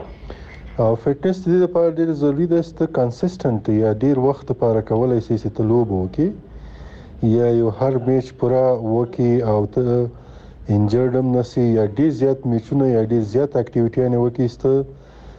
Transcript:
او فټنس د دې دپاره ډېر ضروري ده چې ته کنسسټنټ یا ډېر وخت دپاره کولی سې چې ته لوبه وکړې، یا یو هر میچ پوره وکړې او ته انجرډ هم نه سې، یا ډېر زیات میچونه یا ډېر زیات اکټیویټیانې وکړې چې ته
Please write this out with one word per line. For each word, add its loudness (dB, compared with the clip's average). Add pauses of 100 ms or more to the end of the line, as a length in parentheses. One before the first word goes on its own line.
(800)
او 2
فټنس 0
د -8
دې 4
دپاره 2
ډېر 0
ضروري 0
ده 2
چې -14
ته 0
کنسسټنټ -2
یا 2
ډېر 0
وخت 0
دپاره 0
کولی 0
سې -2
چې -4
ته 0
لوبه 2
وکړې، -2 (960)
یا 4
یو 4
هر 0
میچ 0
پوره 2
وکړې 0
او 2
ته 0 (640)
انجرډ 2
هم 0
نه 2
سې، -8
یا 4
ډېر 0
زیات 0
میچونه 0
یا 2
ډېر 0
زیات 0
اکټیویټیانې 0
وکړې 0
چې -12
ته 2 (540)